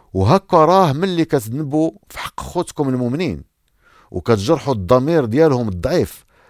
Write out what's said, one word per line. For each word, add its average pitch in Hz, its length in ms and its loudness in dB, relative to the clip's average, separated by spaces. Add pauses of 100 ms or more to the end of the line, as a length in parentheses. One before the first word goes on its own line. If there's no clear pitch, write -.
(120)
وهكا 156 520 2
راه 180 280 4
ملي 170 320 -2
كتذنبوا 143 680 -2 (180)
في - 100 -18
حق - 220 -12
خوتكم - 480 -6
المؤمنين، 123 560 -4 (680)
وكتجرحوا 120 640 0
الضمير 127 500 2
ديالهم 123 440 2
الضعيف، 107 560 -4 (260)